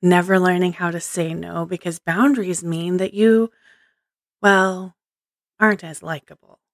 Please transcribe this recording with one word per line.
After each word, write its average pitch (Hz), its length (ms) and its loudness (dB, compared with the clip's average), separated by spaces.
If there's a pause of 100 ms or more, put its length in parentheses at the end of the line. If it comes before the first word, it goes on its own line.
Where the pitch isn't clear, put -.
Never 180 380 4
learning 180 340 2
how 175 180 -4
to 170 80 -8
say 165 340 -6
no 170 320 -8
because 170 340 -8
boundaries 185 640 0
mean 170 340 -4
that 185 160 -4
you, 226 380 4 (880)
well, 190 540 2 (640)
aren't 214 240 2
as 160 200 -16
likable. - 560 -12 (140)